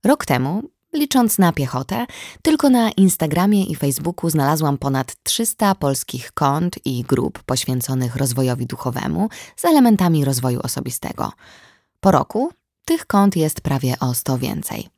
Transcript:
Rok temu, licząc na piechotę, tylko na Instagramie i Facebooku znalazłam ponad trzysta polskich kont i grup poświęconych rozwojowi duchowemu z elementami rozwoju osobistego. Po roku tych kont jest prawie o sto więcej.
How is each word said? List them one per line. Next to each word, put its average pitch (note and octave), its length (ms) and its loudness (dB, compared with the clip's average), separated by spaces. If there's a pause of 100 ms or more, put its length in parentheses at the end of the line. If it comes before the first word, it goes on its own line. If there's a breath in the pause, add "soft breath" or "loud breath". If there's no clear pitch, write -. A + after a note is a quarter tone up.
Rok C#4 220 2
temu, C#3+ 360 0 (300)
licząc C4 460 2
na F3 140 6
piechotę, C#3+ 540 -4 (360 loud breath)
tylko D4+ 280 4
na A#3 200 4
Instagramie F#3 760 2
i D#3 120 -6
Facebooku D3 540 -2
znalazłam D3+ 480 2
ponad C3+ 440 -4
trzysta G#3+ 520 0
polskich - 580 -4
kont D3+ 540 0
i B2 160 -2
grup - 400 -2
poświęconych B2+ 720 -4
rozwojowi B2+ 500 -2
duchowemu C#3+ 640 -4 (280 loud breath)
z - 80 -10
elementami G#3 600 4
rozwoju B2+ 380 -2
osobistego. - 680 -8 (680 soft breath)
Po G3 100 4
roku A3 420 0 (320)
tych E4 220 -2
kont G3+ 300 4
jest D#3 240 0
prawie C3 400 -2
o B2+ 140 0
sto B2+ 240 -2
więcej. A2+ 600 -6